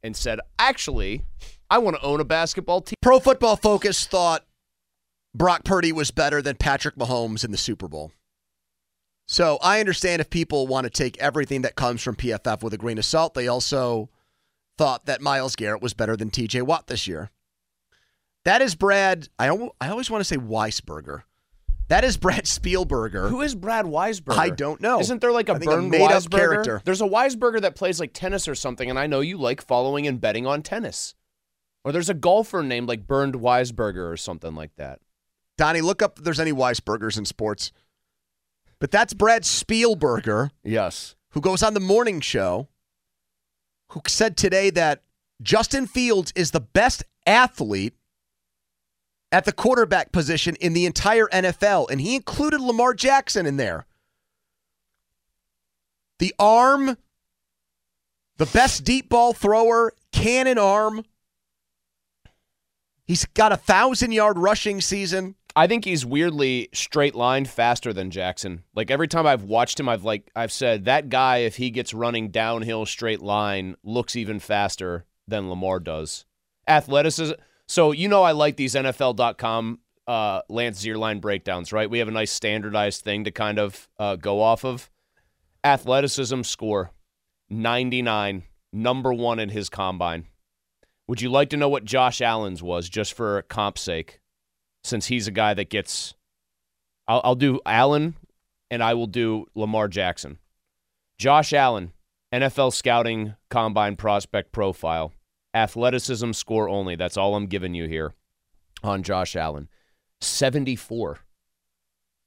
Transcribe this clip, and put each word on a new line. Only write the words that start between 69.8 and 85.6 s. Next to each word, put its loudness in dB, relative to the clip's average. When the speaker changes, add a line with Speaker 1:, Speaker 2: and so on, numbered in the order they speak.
Speaker 1:
I've, -2
like, -4
I've -4
said, 0
"That 2
guy, 2
if -2
he -4
gets -6
running -4
downhill -2
straight -4
line, -2
looks -4
even -6
faster -4
than -6
Lamar -4
does." -10
Athleticism. 2
So, 4
you -2
know, 6
I 6
like 2
these -2
N 0
F -2
L 2
dot 0
com, -4
uh, 0
Lance -4
Zierlein -4
breakdowns, -6
right? 0
We -2
have 0
a -8
nice -4
standardized -2
thing -4
to -6
kind -4
of, -6
uh, -2
go -2
off 2
of. -8